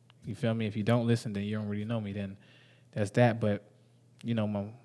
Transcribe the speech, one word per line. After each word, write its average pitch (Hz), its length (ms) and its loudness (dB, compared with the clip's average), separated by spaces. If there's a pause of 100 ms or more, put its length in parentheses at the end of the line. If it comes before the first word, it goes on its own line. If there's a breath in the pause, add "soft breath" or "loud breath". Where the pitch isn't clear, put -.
(260)
You 107 100 -8
feel 113 180 0
me? 113 120 0
If 101 100 -4
you 104 80 -2
don't 117 240 4
listen, 113 240 2
then 101 120 -4
you 107 120 -4
don't 107 140 -4
really 104 160 -4
know 113 160 -4
me. 101 100 -6
Then 98 240 -6 (560 loud breath)
that's 104 200 -2
that. 117 280 4
But, 104 240 0 (580)
you 117 120 -2
know, 107 140 0
my, 101 180 -2 (200)